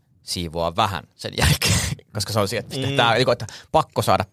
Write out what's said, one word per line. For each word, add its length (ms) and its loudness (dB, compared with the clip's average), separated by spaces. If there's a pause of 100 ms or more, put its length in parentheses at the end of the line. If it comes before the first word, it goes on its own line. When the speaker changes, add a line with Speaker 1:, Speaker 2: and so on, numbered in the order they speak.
(220)
Speaker 1:
siivoaa 540 -4
vähän 280 -2 (100)
sen 240 -10
jälkeen. 400 2 (200)
<laughs> 160 -18
Koska 180 -4
se 80 2
on 80 0
sieltä, 260 -4
että 160 -4
Speaker 2:
Mm. 60 -4
Speaker 1:
tää, 180 4
niinku, 160 2
että 160 0 (260)
pakko 300 0
saada 300 2